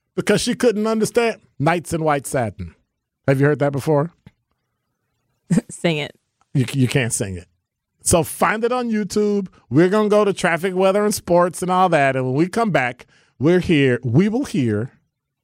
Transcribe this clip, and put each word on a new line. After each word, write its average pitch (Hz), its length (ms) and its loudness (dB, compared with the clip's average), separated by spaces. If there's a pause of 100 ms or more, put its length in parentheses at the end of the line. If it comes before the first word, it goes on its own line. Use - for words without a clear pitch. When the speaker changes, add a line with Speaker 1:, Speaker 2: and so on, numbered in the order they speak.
(140)
Speaker 1:
because 196 260 0
she 240 140 -2
couldn't 214 320 0
understand, 220 540 0 (180)
Nights 160 340 -2
in 165 120 -4
White 143 220 0
Satin. 101 480 -6 (520)
Have 139 140 2
you 143 60 4
heard 147 120 2
that 143 140 0
before? 147 400 -2 (1400)
Speaker 2:
<laughs> - 180 0
Sing 165 300 -4
it. - 180 -8 (380)
Speaker 1:
You, 131 180 2
you 123 160 2
can't 117 240 -2
sing 95 240 -6
it. - 120 -16 (540)
So 170 200 2
find 202 420 -2
it 233 80 -2
on 247 160 -4
YouTube. 208 600 -2 (200)
We're 165 200 4
gonna 214 200 2
go 208 160 4
to 202 80 2
traffic, 175 420 -2
weather, 190 300 2
and 196 100 0
sports 175 460 0
and 180 100 -4
all 185 180 4
that. 143 280 2
And 131 100 -2
when 127 80 -2
we 165 140 0
come 226 220 -2
back, 127 360 -2 (320)
we're 170 220 2
here. 139 440 2
We 143 240 2
will 240 160 -2
hear 117 480 -2 (520)